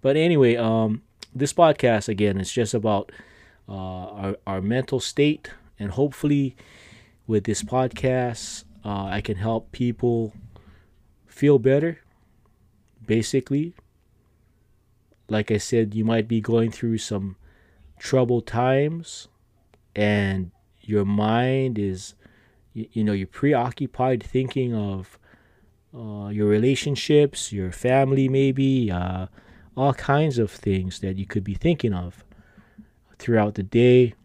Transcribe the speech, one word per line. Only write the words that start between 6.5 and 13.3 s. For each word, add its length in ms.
with 180
this 180
podcast, 1000
uh, 220
I 140
can 160
help 360
people 600
feel 320
better, 420
basically. 720